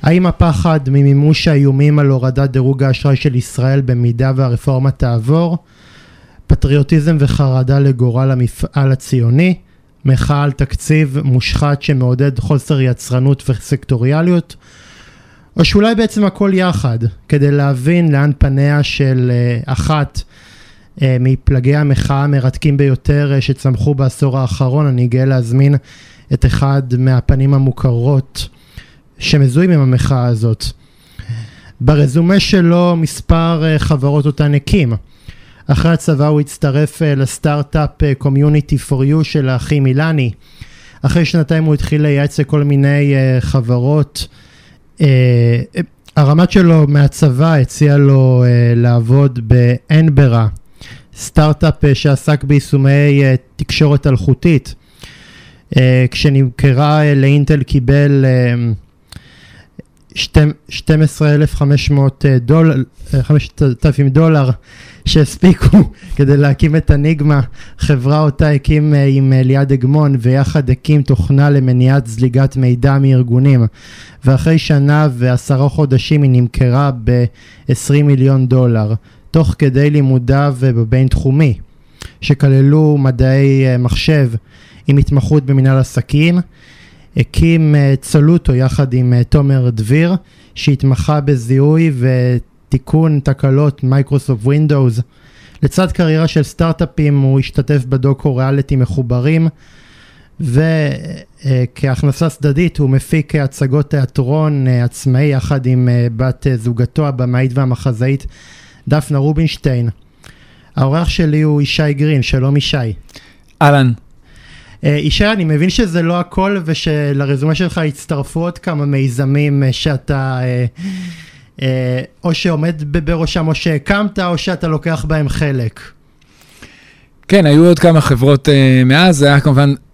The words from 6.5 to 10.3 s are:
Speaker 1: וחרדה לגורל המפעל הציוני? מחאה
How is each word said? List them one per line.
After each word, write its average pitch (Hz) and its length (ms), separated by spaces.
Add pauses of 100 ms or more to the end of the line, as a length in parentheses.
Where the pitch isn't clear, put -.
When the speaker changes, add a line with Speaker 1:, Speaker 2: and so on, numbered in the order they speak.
Speaker 1:
וחרדה 131 580
לגורל 131 520
המפעל 131 640
הציוני? 131 600 (500)
מחאה 143 380